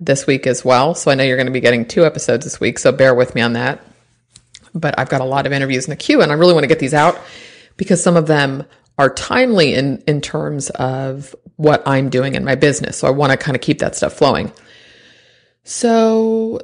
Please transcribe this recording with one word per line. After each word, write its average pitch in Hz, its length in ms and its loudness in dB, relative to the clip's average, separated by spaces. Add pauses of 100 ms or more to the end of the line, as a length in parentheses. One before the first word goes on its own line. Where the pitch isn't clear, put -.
this 139 240 -2
week 135 220 0
as 123 180 -2
well. 131 300 4
So - 160 0
I 139 40 2
know 135 80 0
you're 131 140 0
gonna 127 140 -2
be 131 80 -4
getting 120 260 2
two 170 200 2
episodes 151 400 -2
this - 140 -12
week, - 200 -4
so 131 120 2
bear 135 220 4
with 123 220 0
me 120 60 0
on 120 120 0
that. 123 260 -4 (920)
But 160 240 -4
I've 131 120 -4
got 135 120 -2
a 127 40 -4
lot 135 200 -2
of 139 80 -4
interviews 135 320 -2
in - 60 -8
the 139 40 -8
queue, 294 260 2
and 165 100 2
I 147 40 0
really 175 180 6
wanna 160 140 2
get - 120 2
these 139 140 -2
out 156 240 2 (600)
because 185 240 0
some 175 160 2
of 156 100 2
them 143 380 0 (320)
are 135 160 2
timely 208 640 0
in, 131 320 -2
in 147 120 0
terms 151 520 -6
of 135 640 -6 (220)
what 151 300 2
I'm 135 220 2
doing 127 260 -2
in 127 80 -4
my 131 120 0
business. 143 420 0
So 143 100 -2
I 131 40 4
wanna 135 260 2
kinda 131 220 -4
keep - 200 -2
that - 160 -4
stuff - 180 -4
flowing. 123 380 0 (1120)
So 226 1000 0